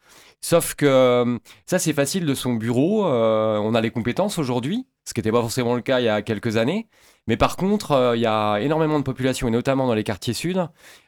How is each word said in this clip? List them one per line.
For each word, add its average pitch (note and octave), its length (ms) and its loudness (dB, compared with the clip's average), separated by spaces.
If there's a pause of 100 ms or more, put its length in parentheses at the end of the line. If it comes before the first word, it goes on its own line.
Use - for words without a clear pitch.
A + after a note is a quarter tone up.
(420)
Sauf E3 320 0
que, D3 140 2
euh, B2 500 4 (300)
ça, F3+ 100 0
c'est D#3+ 160 0
facile D3 320 0
de C#3 80 0
son B2 220 -2
bureau, C3+ 500 0
euh, A2 540 2
on A2 160 0
a A#2 60 2
les A2 100 0
compétences B2 480 -2
aujourd'hui, C3+ 480 -4 (180)
ce - 80 -12
qui - 60 -4
n'était G#2+ 120 -2
pas A#2 100 2
forcément A#2+ 340 -2
le A#2+ 60 -4
cas C3 180 0
il A#2+ 60 0
y A2 40 2
a G#2+ 140 0
quelques A2 340 -2
années. D#3+ 300 -2 (400)
Mais A2 100 0
par C3+ 200 0
contre, G3+ 340 0
euh, B2 260 2
il A2+ 40 0
y A#2 40 2
a G#2+ 320 2
énormément D3+ 400 0
de C#3 60 0
populations, B2+ 440 -2
et A2+ 40 0
notamment C3 340 0
dans B2 80 0
les G#2+ 100 0
quartiers A2 300 -4
sud, F3+ 320 -2 (420)